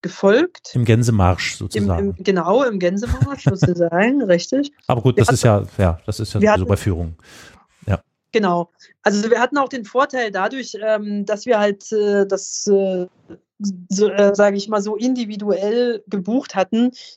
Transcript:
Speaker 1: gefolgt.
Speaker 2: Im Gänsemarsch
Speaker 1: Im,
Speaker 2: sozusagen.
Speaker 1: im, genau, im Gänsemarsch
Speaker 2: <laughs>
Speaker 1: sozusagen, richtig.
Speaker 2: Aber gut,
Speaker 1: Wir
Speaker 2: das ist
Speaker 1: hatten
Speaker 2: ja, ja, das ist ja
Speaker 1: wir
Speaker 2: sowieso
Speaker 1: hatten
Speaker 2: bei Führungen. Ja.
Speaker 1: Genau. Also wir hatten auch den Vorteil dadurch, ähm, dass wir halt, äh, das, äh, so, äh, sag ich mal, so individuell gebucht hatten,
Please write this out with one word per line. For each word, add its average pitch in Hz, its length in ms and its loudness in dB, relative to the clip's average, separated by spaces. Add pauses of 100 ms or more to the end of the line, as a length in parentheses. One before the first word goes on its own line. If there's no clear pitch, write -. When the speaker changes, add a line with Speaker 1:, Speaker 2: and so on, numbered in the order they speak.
Speaker 1:
gefolgt. 208 720 0
Speaker 2:
Im 123 100 0
Gänsemarsch 110 680 2
Speaker 1:
Im, - 60 -14
Speaker 2:
sozusagen. 101 580 -2
Speaker 1:
im, 185 80 -14
genau, 190 400 2
im 220 140 -2
Gänsemarsch 240 680 -2
Speaker 2:
<laughs> - 40 0
Speaker 1:
sozusagen, 180 760 2
richtig. 220 500 0 (140)
Speaker 2:
Aber 120 160 0
gut, 127 140 2
Speaker 1:
Wir - 80 2
Speaker 2:
das - 100 2
ist - 100 0
Speaker 1:
hatten 101 240 2 (100)
Speaker 2:
ja, 98 60 2
ja, 87 220 0
das 104 140 -6
ist 110 120 -6
ja 104 80 -2
Speaker 1:
wir 104 80 4
Speaker 2:
sowieso 143 140 2
Speaker 1:
hatten 92 80 -2
Speaker 2:
bei 98 60 4
Führungen. 85 400 -4 (680)
Ja. 95 140 0 (320)
Speaker 1:
Genau. 175 400 0 (300)
Also 208 280 0
wir 226 100 4
hatten 254 180 0
auch 269 100 -2
den 247 160 -10
Vorteil 254 460 -2
dadurch, 214 500 -6
ähm, 208 460 -2
dass 208 180 -4
wir 233 140 2
halt, 208 340 -2
äh, 202 340 2
das, - 400 -6
äh, 190 400 2 (800)
so, 202 220 2
äh, 202 240 4
sag 202 200 4
ich 202 140 -6
mal, 214 140 0
so 214 140 -4
individuell 214 1120 -2
gebucht 208 460 -4
hatten, 226 360 0 (260)